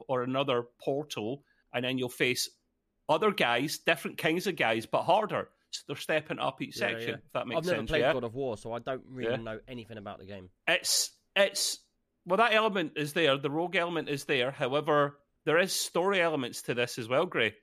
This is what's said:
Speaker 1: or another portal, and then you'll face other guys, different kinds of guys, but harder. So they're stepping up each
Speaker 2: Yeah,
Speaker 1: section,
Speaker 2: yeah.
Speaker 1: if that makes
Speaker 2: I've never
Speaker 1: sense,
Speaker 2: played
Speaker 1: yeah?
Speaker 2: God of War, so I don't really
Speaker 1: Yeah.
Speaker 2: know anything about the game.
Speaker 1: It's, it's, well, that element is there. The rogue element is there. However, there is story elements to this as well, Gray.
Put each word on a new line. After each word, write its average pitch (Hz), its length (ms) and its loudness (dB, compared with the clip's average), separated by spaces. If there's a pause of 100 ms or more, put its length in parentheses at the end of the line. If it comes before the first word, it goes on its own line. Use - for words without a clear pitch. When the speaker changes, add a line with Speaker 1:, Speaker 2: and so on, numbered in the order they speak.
Speaker 1:
or 127 160 0
another 131 400 2 (160)
portal, 139 640 -4 (300)
and 123 100 -2
then 127 140 -2
you'll 123 100 -2
face 127 420 0 (600)
other 185 220 4
guys, 131 480 0
different 165 380 0
kinds 170 300 0
of 175 80 -2
guys, 113 300 2
but 120 180 0
harder. 165 460 2 (220)
So - 160 -10
they're 143 100 -8
stepping 156 420 -2
up 135 220 -2
each 131 160 -8
Speaker 2:
Yeah, 107 140 -2
Speaker 1:
section, 117 180 -6
Speaker 2:
yeah. 101 60 -4
Speaker 1:
if - 180 -20
that 123 120 -2
makes 117 120 -4
Speaker 2:
I've 160 80 -2
never 175 140 0
Speaker 1:
sense, 113 100 -6
Speaker 2:
played 151 100 0
Speaker 1:
yeah? 135 140 4
Speaker 2:
God 123 100 -2
of 113 120 -8
War, 131 200 -4
so - 160 -12
I 117 80 -6
don't 131 260 -8
really 127 260 -6
Speaker 1:
Yeah. 127 40 0
Speaker 2:
know 113 320 -8
anything 113 300 -14
about 101 220 -12
the 92 60 -18
game. 95 240 -14 (160)
Speaker 1:
It's, - 460 0 (240)
it's, - 440 2 (460)
well, 180 120 2
that 226 160 4
element 202 420 2
is 151 160 -2
there. 143 260 4
The 139 140 -2
rogue 170 240 -2
element 170 320 0
is 143 160 -4
there. 135 280 2
However, 143 680 2 (240)
there 156 160 4
is 185 140 2
story 185 480 2
elements 143 420 0
to 139 100 -2
this 120 240 -2
as 117 120 -8
well, 147 160 4
Gray. 117 380 0